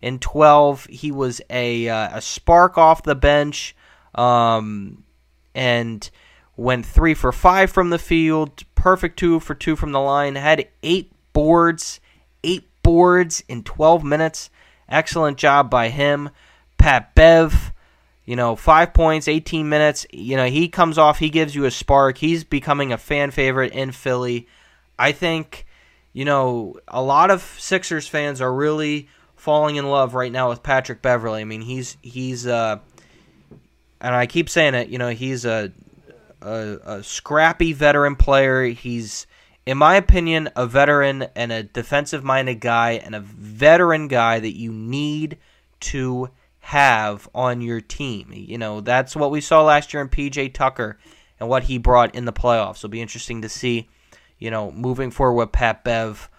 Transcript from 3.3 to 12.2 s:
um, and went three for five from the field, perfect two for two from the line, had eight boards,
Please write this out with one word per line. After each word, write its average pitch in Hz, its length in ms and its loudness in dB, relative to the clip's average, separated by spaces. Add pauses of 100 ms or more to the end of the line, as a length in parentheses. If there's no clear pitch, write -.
um, 113 920 0 (500)
and 117 560 -4 (460)
went 120 280 -2
three 160 300 2
for 127 160 -2
five 185 400 4
from 180 200 0
the 170 80 0
field, 160 640 -2 (100)
perfect 185 440 0
two 170 200 2
for 156 160 -10
two 156 220 -4
from 151 160 -6
the 139 80 0
line, 139 340 -2
had 147 320 0 (160)
eight 170 300 -4 (200)
boards, 165 680 0 (420)